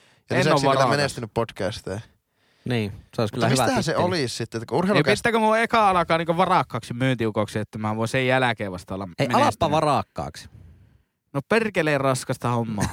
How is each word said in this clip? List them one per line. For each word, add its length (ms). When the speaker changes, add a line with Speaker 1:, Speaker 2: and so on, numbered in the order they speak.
Speaker 1:
Ja 60
Speaker 2:
En 40
Speaker 1:
lisäksi 260
Speaker 2:
oo 60
Speaker 1:
vielä 80
Speaker 2:
varakas. 180
Speaker 1:
menestynyt 360
podcastaja. 640
Speaker 3:
Niin, 260
se 60
olisi 240
Speaker 1:
Mutta 100
Speaker 3:
kyllä 180
hyvä 140
Speaker 1:
mistähän 200
se 80
Speaker 3:
titteli. 160
Speaker 1:
olisi 280
sitten, 240
että 60
kun 100
Speaker 2:
Ei, 40
Speaker 1:
urheilukäst- 400
Speaker 2:
pitääkö 200
mun 180
eka 320
alkaa 280
niinku 200
varakkaaksi 560
myyntiukoksi, 640
että 180
mä 180
voin 120
sen 200
jälkeen 440
vasta 240
olla 80
Speaker 3:
Ei, 40
Speaker 2:
menestynyt? 160
Speaker 3:
alappa 280
varakkaaksi. 760
Speaker 2:
No 160
perkeleen 520
raskasta 480
hommaa. 440